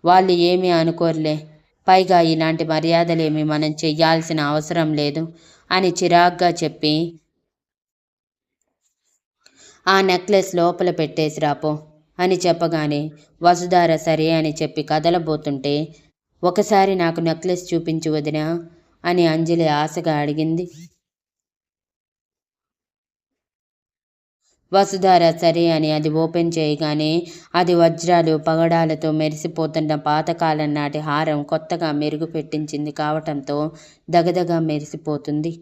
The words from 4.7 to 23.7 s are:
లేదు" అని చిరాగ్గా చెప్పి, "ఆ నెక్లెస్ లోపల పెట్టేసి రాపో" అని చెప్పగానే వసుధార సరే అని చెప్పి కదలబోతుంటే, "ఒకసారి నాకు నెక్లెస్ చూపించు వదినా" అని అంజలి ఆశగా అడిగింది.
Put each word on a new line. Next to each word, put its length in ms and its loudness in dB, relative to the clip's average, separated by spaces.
లేదు" 280 -2
అని 200 0
చిరాగ్గా 600 2
చెప్పి, 440 -2
"ఆ 140 4
నెక్లెస్ 540 2
లోపల 360 0
పెట్టేసి 500 -4
రాపో" 300 -2
అని 180 2
చెప్పగానే 640 0
వసుధార 540 4
సరే 340 0
అని 220 0
చెప్పి 300 -6
కదలబోతుంటే, 920 -2
"ఒకసారి 520 2
నాకు 260 0
నెక్లెస్ 440 -2
చూపించు 460 -2
వదినా" 340 -2
అని 220 2
అంజలి 420 0
ఆశగా 480 -2
అడిగింది. 480 -2